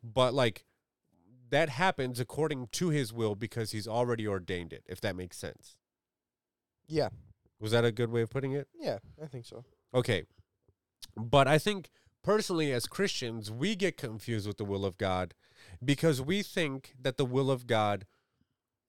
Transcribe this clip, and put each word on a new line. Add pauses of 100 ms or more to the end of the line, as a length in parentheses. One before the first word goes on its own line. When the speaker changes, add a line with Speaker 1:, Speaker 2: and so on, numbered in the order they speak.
Speaker 1:
But,
like, (840)
that
happens
according
to
his
will
because
he's
already
ordained
it,
if
that
makes
sense. (1080)
Speaker 2:
Yeah. (500)
Speaker 1:
Was
that
a
good
way
of
putting
it? (100)
Speaker 2:
Yeah, (240)
I
think
so. (300)
Speaker 1:
Okay. (920)
But
I
think (340)
personally
as
Christians,
we
get
confused
with
the
will
of
God (500)
because
we
think
that
the
will
of
God, (840)